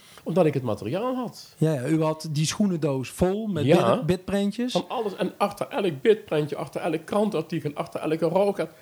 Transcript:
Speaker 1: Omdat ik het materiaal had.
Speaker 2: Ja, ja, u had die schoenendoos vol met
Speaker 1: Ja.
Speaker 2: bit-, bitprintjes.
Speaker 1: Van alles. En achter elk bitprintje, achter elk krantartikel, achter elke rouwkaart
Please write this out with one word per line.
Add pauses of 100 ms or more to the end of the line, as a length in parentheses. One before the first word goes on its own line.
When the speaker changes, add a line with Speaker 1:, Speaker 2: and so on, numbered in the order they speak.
(240)
Speaker 1:
Omdat
ik
het
materiaal
had.
Speaker 2:
Ja,
ja,
u
had
die
schoenendoos
vol
met
Speaker 1:
Ja.
Speaker 2:
bit-,
bitprintjes.
Speaker 1:
Van
alles.
En
achter
elk
bitprintje,
achter
elk
krantartikel,
achter
elke
rouwkaart (120)